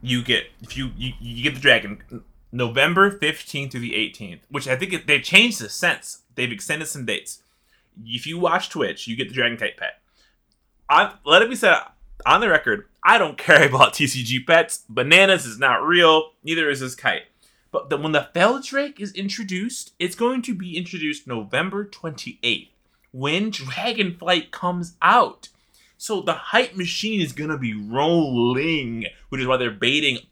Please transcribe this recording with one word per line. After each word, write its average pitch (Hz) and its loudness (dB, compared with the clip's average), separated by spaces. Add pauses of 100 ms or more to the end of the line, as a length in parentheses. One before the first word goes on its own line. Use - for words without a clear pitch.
you 123 -2
get, 120 0 (140)
if - -16
you, 131 -6
you, 127 -8
you 117 -12
get 139 -2
the 131 -12
dragon, 107 0 (480)
November 135 2
fifteenth 151 -6
through 123 -10
the 120 -8
eighteenth, 101 -8
which 135 -8
I 131 0
think 175 -6
it, 170 -6
they've 143 2
changed 220 2
this 104 -10
since. - -4 (120)
They've 127 -4
extended 151 -6
some 135 -10
dates. - -8 (640)
If 117 -10
you 165 -8
watch 175 0
Twitch, 110 -4
you 113 -6
get 117 -6
the 107 -16
Dragon 120 -2
Kite 110 -6
pet. - -10 (880)
I, 180 4 (120)
let 160 6
it 226 2
be 262 -6
said, 196 4 (480)
on 156 6
the 226 0
record, 110 0 (160)
I 220 6
don't 156 0
<laughs> - -16
care 151 6
about 127 4
T 147 0
C 131 -2
G 127 -4
pets. 165 2
Bananas 156 4
is 110 -12
not 127 4
real. 160 6 (120)
Neither 160 -2
is 131 -4
this 127 -8
kite. 101 -4 (480)
But - -6
the, 147 -2
when 156 -4
the 151 0
Feldrake 269 0
is 208 -10
introduced, 196 -8
it's 180 -6
going 240 -2
to 247 -6
be 175 -8
introduced 160 -6
November 147 -4
twenty-eighth, 131 -8 (420)
when 156 -2
Dragonflight 180 -4
comes 175 -6
out. - 2 (480)
So 202 -6
the 160 -2
hype 233 0
machine 190 -4
is 143 -2
gonna 151 -6
be 120 -4
rolling, 127 0 (240)
which 131 -4
is 127 -2
why 131 4
they're 120 0
baiting 127 0 (120)